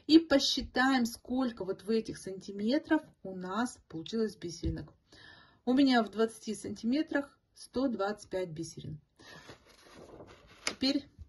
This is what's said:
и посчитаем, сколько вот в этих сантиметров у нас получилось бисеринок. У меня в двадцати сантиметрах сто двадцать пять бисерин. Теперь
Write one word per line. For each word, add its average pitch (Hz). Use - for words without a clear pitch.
и 311
посчитаем, 269
сколько 247
вот 190
в -
этих 226
сантиметров 214
у 190
нас 190
получилось 208
бисеринок. 160
У 247
меня 262
в 202
двадцати 220
сантиметрах 254
сто -
двадцать 208
пять 185
бисерин. 151
Теперь 269